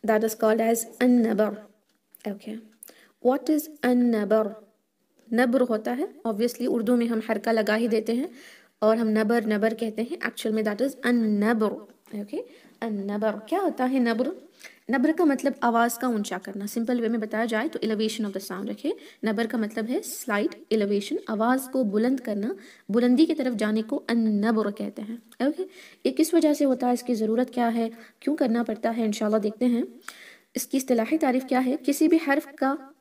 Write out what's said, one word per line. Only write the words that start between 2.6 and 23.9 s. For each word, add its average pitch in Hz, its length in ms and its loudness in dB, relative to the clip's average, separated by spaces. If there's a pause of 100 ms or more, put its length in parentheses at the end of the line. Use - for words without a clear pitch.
what 285 240 2
is 302 120 2 (240)
an-nabar? 220 640 2 (840)
नब्र 247 280 2
होता 233 320 0
है, 294 220 -4 (120)
obviously 233 400 -2
उर्दू 240 300 2
में 233 100 2
हम 226 220 -2
हरका 220 240 -2
लगा 214 220 2
ही 226 140 0
देते 220 260 0
हैं 285 140 -2 (540)
और 220 140 6
हम 226 120 0
नबर, 214 380 2
नबर 214 280 0
कहते 220 280 -6
हैं। 277 160 -6
Actual 233 320 -6
में 214 120 -2
that 208 180 -2
is 269 100 0
an-nabr। 220 800 0 (440)
Okay, 208 260 -8 (480)
an-nabar। 208 600 -4
क्या 370 120 0
होता 311 240 0
है 262 160 2
नब्र? 233 320 0 (580)
नब्र 269 220 2
का 339 120 2
मतलब 277 380 2
आवाज़ 233 360 2
का 254 100 -2
ऊंचा 202 300 -2
करना। 196 280 -10
सिंपल 233 340 -2
वे 226 80 0
में 233 120 0
बताया 220 240 -2
जाए 226 240 -2
तो - 100 -8
elevation 214 480 -2
of 196 100 -8
the 196 120 -8
sound। 196 240 -8
ओके, 277 220 -4 (300)
नबर 220 220 0
का 233 120 -4
मतलब 220 260 -4
है 262 160 -2
स्लाइट - 720 -4
एलिवेशन, 208 460 0 (100)
आवाज़ 247 400 0
को 262 160 0
बुलंद 226 360 0
करना, 220 360 -4 (340)
बुलंदी 247 360 4
की 311 80 -2
तरफ 254 200 -2
जाने 214 280 0
को 277 280 -6